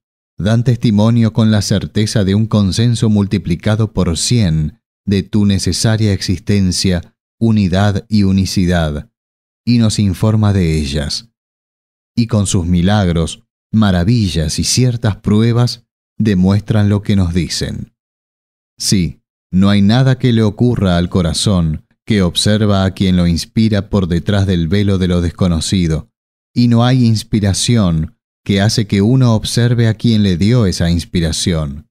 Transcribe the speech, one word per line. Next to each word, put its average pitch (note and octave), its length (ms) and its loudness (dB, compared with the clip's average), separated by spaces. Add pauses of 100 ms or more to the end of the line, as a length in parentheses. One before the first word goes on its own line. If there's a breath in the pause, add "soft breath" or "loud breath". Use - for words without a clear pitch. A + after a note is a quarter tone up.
(380)
dan A2+ 260 0
testimonio A2+ 720 2
con A2 180 2
la G#2+ 100 2
certeza G#2 640 -2
de F#2+ 100 0
un G#2+ 120 2
consenso A2 640 0
multiplicado G#2 840 -2
por F2 240 -2
cien D#2+ 640 -2 (260)
de G2 180 0
tu G#2 220 0
necesaria G2+ 680 0
existencia, F#2 1000 -2 (240)
unidad G#2 720 0
y G#2+ 140 2
unicidad, F2+ 880 -2 (540)
y A#2+ 120 2
nos A2 220 0
informa G#2+ 540 0
de E2 260 0
ellas. D2 500 -6 (840)
Y A#2+ 100 0
con G#2 220 0
sus F2+ 180 -2
milagros, F2 800 0 (280)
maravillas F#2 840 0
y D#2 60 -2
ciertas A#2 540 -2
pruebas, A#2 680 0 (320)
demuestran G2+ 720 0
lo G2+ 140 0
que G#2+ 120 -2
nos F2+ 200 0
dicen. - 580 -6 (840)
Sí, F2 440 -2 (300)
no F#2+ 180 2
hay G2+ 140 2
nada B2+ 340 2
que B2 160 0
le A2+ 80 2
ocurra G#2 560 0
al F2 120 0
corazón E2 760 0 (200)
que G#2 180 0
observa G2+ 640 0
a F#2+ 60 0
quien F#2 240 0
lo F2 120 2
inspira G2+ 640 -2
por F#2+ 160 0
detrás F#2 400 -2
del E2+ 200 0
velo G2+ 300 0
de F2+ 100 0
lo F2 140 0
desconocido, E2+ 880 -2 (460)
y B2 120 2
no A#2 160 2
hay B2 220 2
inspiración G2+ 1120 0 (260)
que G2 180 0
hace G#2+ 260 0
que G2 160 0
uno A#2+ 320 2
observe A#2 520 0
a A2 60 0
quien A2 300 0
le F#2+ 120 0
dio G#2+ 300 2
esa F2 240 -2
inspiración. D#2+ 1000 -4